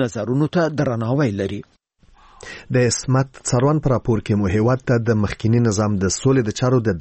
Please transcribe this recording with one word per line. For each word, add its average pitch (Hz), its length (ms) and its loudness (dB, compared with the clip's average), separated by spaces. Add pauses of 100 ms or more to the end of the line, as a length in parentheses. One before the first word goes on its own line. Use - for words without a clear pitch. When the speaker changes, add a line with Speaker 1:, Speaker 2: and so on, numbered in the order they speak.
Speaker 1:
نظرونو 123 440 -2
ته 165 220 0
درناوی 135 600 0 (100)
لري. 98 200 -6 (1120)
Speaker 2:
د 123 140 4
اسمت 131 600 -2
څروان 143 340 2
په 131 120 2
راپور 110 240 0
کې 104 220 -2
مو 101 60 0
هیواد 110 440 0
ته 120 160 2
د 117 160 2
مخکینی 113 360 0 (100)
نظام 104 280 0
د 92 220 0
سولې 131 280 2
د 104 120 -6
چارو 127 200 2
د 104 220 0